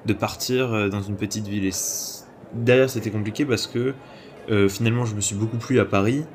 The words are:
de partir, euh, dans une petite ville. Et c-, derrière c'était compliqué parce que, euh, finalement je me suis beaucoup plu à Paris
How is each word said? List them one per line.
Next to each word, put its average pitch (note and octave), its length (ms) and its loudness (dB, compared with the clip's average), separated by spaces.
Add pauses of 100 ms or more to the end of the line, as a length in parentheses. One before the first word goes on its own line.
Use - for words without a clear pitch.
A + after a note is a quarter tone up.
de G#2+ 100 0
partir, B2 580 -2
euh, G#2 160 2
dans G2+ 120 -2
une G2+ 140 -4
petite G#2 320 -4
ville. G2+ 180 -2
Et F#2+ 60 2
c-, - 540 -6 (300)
derrière B2+ 360 6
c'était A2 200 -4
compliqué G#2+ 340 -2
parce A#2+ 240 0
que, B2+ 260 -2 (560)
euh, G2+ 180 6
finalement A#2 360 0
je A2 100 -4
me G#2 60 -4
suis G2+ 160 -2
beaucoup A2 220 -2
plu A#2+ 200 2
à G2+ 60 6
Paris A2+ 400 2 (100)